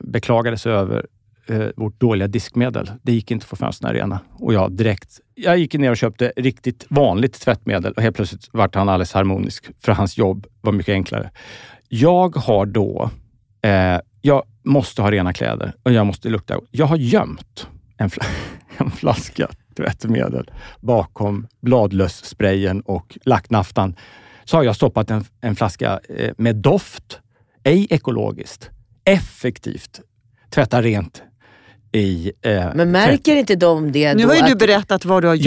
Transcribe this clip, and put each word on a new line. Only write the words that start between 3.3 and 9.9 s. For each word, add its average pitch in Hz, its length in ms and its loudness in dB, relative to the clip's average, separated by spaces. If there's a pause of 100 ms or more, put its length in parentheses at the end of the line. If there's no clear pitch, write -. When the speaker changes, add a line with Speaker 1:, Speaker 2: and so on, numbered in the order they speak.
Speaker 1:
inte 113 140 -6
att - 40 -20
få - 80 -12
fönsterna - 360 -6
rena. 98 280 -4 (120)
Och - 220 -2
jag 95 180 0
direkt, 101 480 -4 (140)
jag 180 240 2
gick 160 160 -2
ner 139 160 2
och 117 60 0
köpte 123 400 -2
riktigt - 520 -4
vanligt 131 520 2
tvättmedel 104 520 -2
och 110 100 -2
helt 113 140 0
plötsligt 98 360 -6
vart 104 220 0
han 98 140 0
alldeles 92 240 0
harmonisk, 98 580 -2 (100)
för - 120 0